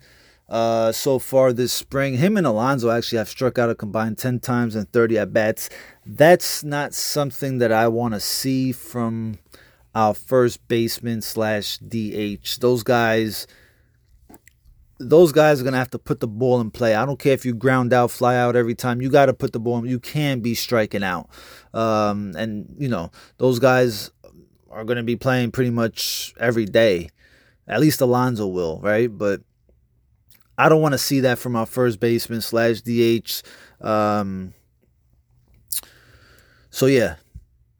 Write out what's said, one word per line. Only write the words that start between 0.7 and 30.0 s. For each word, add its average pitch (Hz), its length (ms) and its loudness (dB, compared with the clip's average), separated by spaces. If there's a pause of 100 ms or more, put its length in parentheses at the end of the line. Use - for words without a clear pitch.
so 131 260 0
far 131 320 2
this 120 220 -2
spring. 135 420 -4
Him 190 220 2
and 175 100 2
Alonso 120 420 0
actually 117 280 -2
have 107 100 -2
struck 127 320 -2
out 117 100 2
a 113 60 -2
combined 110 420 -4
ten 127 220 -4
times 120 380 -2
and 101 160 -6
thirty 113 240 2
at-bats. 107 520 -2 (360)
That's 156 580 4
not 147 300 -6
something 139 640 -4
that 117 160 2
I 113 160 4
wanna 113 320 -2
see 131 500 -2
from 113 680 -6 (540)
our 110 200 2
first 123 560 0
baseman 117 520 -2
slash 107 580 -4
D 107 360 -8
H. 104 440 -6
Those 123 240 2
guys, 113 600 0 (1600)
those 147 300 8
guys 151 300 4
are - 20 -4
gonna 127 140 -2
have 127 140 -2
to 123 80 -10
put - 200 -4
the 127 80 -4
ball 123 320 2
in 110 120 -4
play. 113 220 0
I 110 120 2
don't 139 140 -6
care 139 140 2
if 127 120 -2
you 123 80 -2
ground 123 400 2
out, 120 180 4
fly 123 240 2
out 123 220 2
every 120 180 0
time. 123 260 -4
You 131 80 -2
gotta 135 240 6
put 131 200 -6
the 123 60 -6
ball 120 200 -2
in. 113 60 -6
You 123 140 -4
can't 135 440 -4
be 117 120 -2
striking 107 480 -2
out. 90 260 -6 (440)
Um, 104 640 0
and, 104 420 -8
you 143 120 -4
know, 85 220 -4 (260)
those 127 220 2
guys 127 520 2 (580)
are 110 140 -14
gonna 120 200 -4
be 117 120 -2
playing 127 360 0
pretty 127 180 0
much - 680 -4
every 117 280 0
day. 92 460 2 (540)
At 104 140 -2
least 147 220 2
Alonso 123 460 2
will, 90 340 -4
right? 107 340 0
But 98 260 -4 (1160)